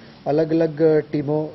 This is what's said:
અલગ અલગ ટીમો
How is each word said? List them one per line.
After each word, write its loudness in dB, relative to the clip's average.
અલગ 0
અલગ 0
ટીમો -2